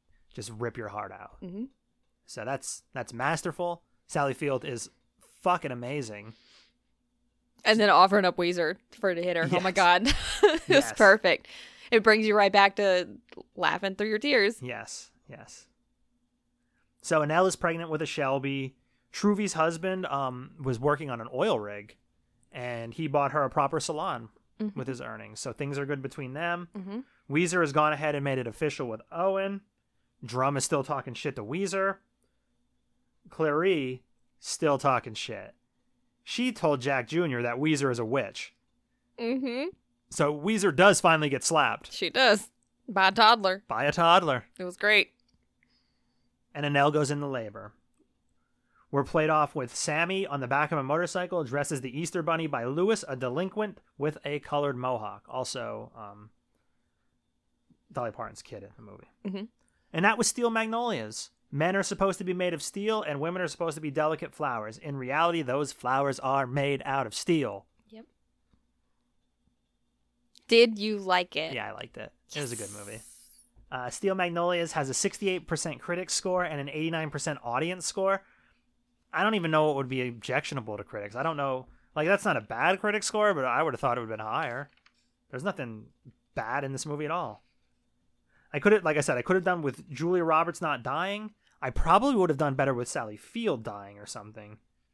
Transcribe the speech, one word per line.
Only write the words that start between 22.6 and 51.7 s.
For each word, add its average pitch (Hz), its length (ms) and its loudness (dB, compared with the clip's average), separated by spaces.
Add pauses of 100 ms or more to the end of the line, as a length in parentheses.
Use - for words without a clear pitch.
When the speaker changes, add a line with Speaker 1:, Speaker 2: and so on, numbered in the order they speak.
Speaker 1:
he 160 140 -4
bought 143 260 0
her 147 120 2
a 131 60 0
proper 147 280 0
salon 151 520 -6 (280)
Speaker 2:
Mm-hmm. 214 200 -6
Speaker 1:
with 127 100 -6
his 131 140 -8
earnings. 110 360 -12
So 127 140 -8
things 139 260 -6
are 143 80 -4
good 139 160 -4
between 135 300 -10
them. 175 440 -6
Speaker 2:
Mm-hmm. 196 240 -10 (300)
Speaker 1:
Weezer 170 300 2
has 151 120 2
gone 151 200 4
ahead 147 220 -2
and 143 100 -4
made 135 140 0
it 123 80 -4
official 139 420 -4
with 110 140 -10 (100)
Owen. 196 480 -2 (640)
Drum 131 320 0
is 131 80 0
still 143 180 0
talking 131 320 -6
shit - 220 -6
to 113 80 -8
Weezer. 190 540 -2 (1300)
Clary 151 760 0 (380)
still 143 380 0
talking 123 360 0
shit. 107 400 -10 (720)
She 247 280 -2
told 151 280 0
Jack 127 280 -2
Junior 151 340 0
that 120 140 -2
Weezer 139 360 2
is 117 60 -2
a 120 60 -2
witch. 110 500 -4 (640)
Speaker 2:
Mm-hmm. 254 480 -4 (420)
Speaker 1:
So 147 240 0
Weezer 185 400 0
does 185 260 8
finally 160 280 4
get 131 160 -2
slapped. 135 480 0
Speaker 2:
She - 180 -6
does. 220 380 4 (400)
By 190 200 4
a 196 40 4
toddler. 202 560 6
Speaker 1:
By 113 160 0
a 147 80 2
toddler. 170 520 6 (140)
Speaker 2:
It 185 60 -8
was 180 120 -10
great. 208 340 4 (1400)
Speaker 1:
And 147 100 -4
Annelle 143 280 4
goes 147 180 2
into 143 160 -4
labor. 110 460 -8 (1200)
We're 143 120 2
played 156 260 2
off 151 260 2
with 127 180 -6
Sammy 170 540 -2
on 143 120 -4
the 131 60 -4
back 143 240 2
of 160 80 0
a 139 40 0
motorcycle, 175 600 -2
dressed 139 300 -2